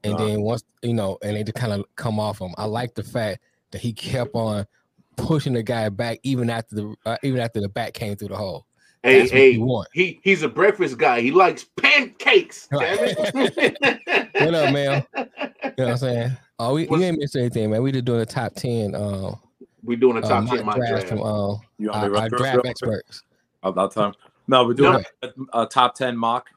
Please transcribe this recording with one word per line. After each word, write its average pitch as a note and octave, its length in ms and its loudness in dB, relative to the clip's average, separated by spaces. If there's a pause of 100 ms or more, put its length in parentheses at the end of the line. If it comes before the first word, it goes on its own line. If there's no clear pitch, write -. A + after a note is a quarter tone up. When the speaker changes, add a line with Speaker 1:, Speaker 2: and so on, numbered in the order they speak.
Speaker 1:
and G#2 100 -2
Speaker 2:
Uh-huh. G2+ 120 -2
Speaker 1:
then G#2 160 -2
once, A#2 220 -4 (180)
you A#2+ 120 -2
know, G2 280 -2
and G#2 140 -4
they G#2 80 -4
just G#2+ 140 -8
kinda G#2 260 -4 (120)
come G#2+ 240 -4
off G#2 200 -4
'em. F2+ 180 -10
I G#2 80 -6
like A#2+ 280 -6
the G#2+ 80 -8
fact A2 380 -6 (320)
that G2 100 -12
he A#2+ 100 -4
kept A#2+ 420 -6
on G#2+ 320 -2 (500)
pushing D3 360 -2
the A#2 100 -2
guy A2+ 280 -2
back A#2 320 -6
even B2+ 260 -2
after A#2 280 -6
the, G#2 180 -8 (100)
uh, A2+ 180 -4
even C3 180 0
after A2+ 200 -4
the G2+ 80 -2
back A2 240 -6
came G2+ 240 -8
through G#2 120 -12
the G2 80 -8
hole. G2 280 -8 (380)
Speaker 3:
Hey, C3 180 8
Speaker 1:
That's B2+ 120 2
what C3 60 4
Speaker 3:
hey, C3+ 120 10
Speaker 1:
you A2+ 120 0
want. A#2+ 300 -2
Speaker 3:
he, F3+ 300 -2
he's F#3 200 2
a C#3+ 60 -2
breakfast D#3+ 500 2
guy. B2 220 2
He B2 100 2
likes F3 340 4
pancakes, - 1080 0
Speaker 1:
Right. - 420 0 (200)
Speaker 3:
damn C#4 140 0 (100)
it. - 720 0
Speaker 1:
<laughs> - 80 0
What E3 140 4
up, C#3+ 180 2
man? C#3 320 0 (120)
You B3+ 80 -4
know - 520 -10
what C3 140 0
I'm A#2+ 80 0
saying? B2 320 -2 (280)
Oh, A#2+ 160 0
we, D#3+ 80 0
we - 60 -6
Speaker 3:
What's E3+ 140 2
Speaker 1:
ain't E3+ 160 0
missed C#3+ 180 -6
anything, A#2 340 0
man. A2 120 0
We C3+ 100 0
just C3 140 -2
doing A#2+ 160 0
a A2+ 40 -2
top A#2 280 -6
ten, A#2 400 -4
uh, G2 380 -6 (500)
Speaker 3:
We A#2 140 -4
doing B2 200 4
a A2 40 -2
Speaker 1:
uh, - 80 -4
Speaker 3:
top G2+ 160 2
Speaker 1:
mock B2+ 120 -2
Speaker 3:
ten A2 100 -4
mock - 100 -2
Speaker 1:
draft A#2+ 160 0
Speaker 3:
draft. - 160 -4
Speaker 1:
from, A2 140 -4
uh, G#2 340 -2 (220)
Speaker 2:
You G#2+ 100 -4
want - 0 -
me G#2 40 -4
Speaker 1:
our, G#2 160 -2
Speaker 2:
to - 20 0
run G#2 120 2
Speaker 1:
our A2 80 -2
Speaker 2:
through B2 80 -2
it - 20 0
Speaker 1:
draft C3 140 0
Speaker 2:
real B2+ 80 6
quick? B2 80 -4
Speaker 1:
experts. - 520 -6 (400)
Speaker 2:
I'll, F#2+ 160 -2
I'll F#2+ 120 2
tell G#2+ 160 0
him. G2+ 80 -6 (340)
No, B2+ 180 6
we're A#2+ 80 0
doing C3+ 300 4 (180)
Speaker 3:
No. B2 80 -12 (220)
Speaker 2:
a, A#2 100 2
a A2 40 0
top B2 280 2
ten B2 220 -4
mock. A#2 400 -2